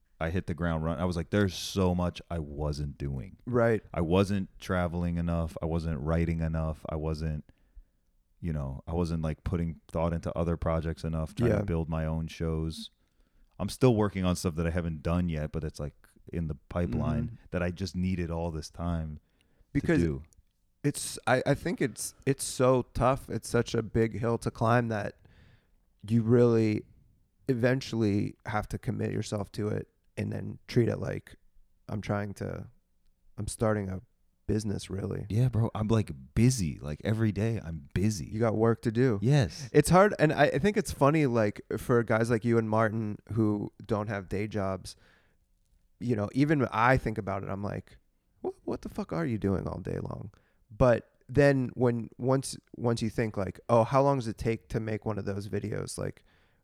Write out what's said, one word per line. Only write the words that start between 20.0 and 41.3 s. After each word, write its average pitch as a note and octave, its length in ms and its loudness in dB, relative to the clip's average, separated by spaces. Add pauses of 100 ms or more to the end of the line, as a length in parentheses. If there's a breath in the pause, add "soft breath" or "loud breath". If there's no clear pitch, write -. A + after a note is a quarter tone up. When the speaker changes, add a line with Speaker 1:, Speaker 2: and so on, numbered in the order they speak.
Speaker 1:
do. C#2+ 160 -4 (600)
Speaker 2:
it's, - 440 -4
I, B2+ 180 4
I C#3+ 100 4
think F3+ 260 -4
it's, - 320 -4 (120)
it's - 180 -2
so B2+ 400 2 (100)
tough. B2+ 360 0
It's - 200 -8
such A#2+ 260 2
a A2+ 80 0
big A2 360 0
hill A#2 200 0
to - 120 -6
climb A#2 360 2
that G#2 300 -6 (880 soft breath)
you A#2 140 4
really A2+ 640 4 (640)
eventually A2+ 880 2 (100)
have G#2+ 240 -4
to G#2+ 80 -6
commit G#2 340 -4
yourself G#2 420 -4
to G#2 160 -4
it G2+ 180 -4 (300)
and G#2 140 -4
then G#2 260 -8 (100)
treat A#2 220 4
it G2+ 100 -4
like, - 360 -8 (540)
"I'm G2+ 120 -6
trying G2+ 340 -4
to, F#2 300 -8 (720)
I'm G#2 100 -6
starting G#2+ 420 -2
a F#2 120 -8 (460)
business," G#2+ 420 -2
really. G2 400 -6
Speaker 1:
Yeah, A#2+ 200 2
bro. A2+ 260 2
I'm, G#2+ 120 -2
like, A2 240 2 (240)
busy. A2 460 4
Like, D2 220 -8
every A2 280 2
day A2 320 -2
I'm D#2+ 300 -10
busy. G2 320 0
Speaker 2:
You G#2+ 140 -6
got A2 160 2
work A2+ 280 2
to A#2+ 80 0
do. A#2 300 2
Speaker 1:
Yes. B2+ 520 2
Speaker 2:
It's - 160 6
hard. F#3+ 280 8
And D#3 160 4
I, C#3 120 6
I C#3 140 2
think G3+ 180 2
it's - 140 -2
funny, D3 340 4
like, A2+ 360 0 (160)